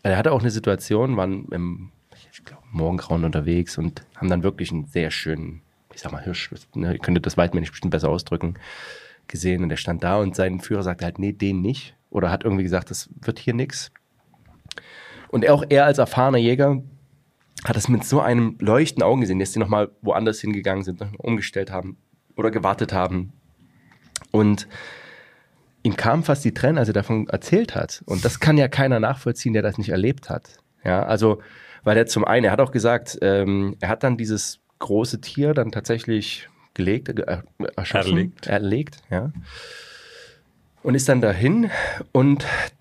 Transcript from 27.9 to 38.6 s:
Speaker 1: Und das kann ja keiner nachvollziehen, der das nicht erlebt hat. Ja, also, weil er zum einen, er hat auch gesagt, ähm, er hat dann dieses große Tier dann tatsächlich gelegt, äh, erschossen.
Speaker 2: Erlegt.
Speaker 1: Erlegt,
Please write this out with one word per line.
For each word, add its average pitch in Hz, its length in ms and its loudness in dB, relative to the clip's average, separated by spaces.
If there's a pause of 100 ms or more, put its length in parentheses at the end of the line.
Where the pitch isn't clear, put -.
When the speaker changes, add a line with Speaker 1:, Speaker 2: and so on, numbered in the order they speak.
Speaker 1:
Und 92 180 -2
das - 140 0
kann 156 180 6
ja 135 100 6
keiner 131 320 2
nachvollziehen, 117 540 -2
der 107 80 4
das 101 160 0
nicht 98 120 -4
erlebt 110 400 0
hat. - 280 -10 (260)
Ja, 90 200 0
also, 110 360 2 (440)
weil 107 140 4
er 113 100 4
zum - 180 0
einen, 117 200 4
er 95 60 4
hat 104 100 0
auch 131 100 2
gesagt, 117 500 0
ähm, 98 580 2
er 90 100 -4
hat 110 140 -2
dann 123 140 2
dieses 107 420 -4 (200)
große 107 420 -2
Tier 147 320 -2
dann 117 180 0
tatsächlich 113 800 -4 (240)
gelegt, 101 360 -2
äh, - 340 -4 (320)
erschossen. 95 420 -2
Speaker 2:
Erlegt. 90 300 -4
Speaker 1:
Erlegt, 104 500 -2 (140)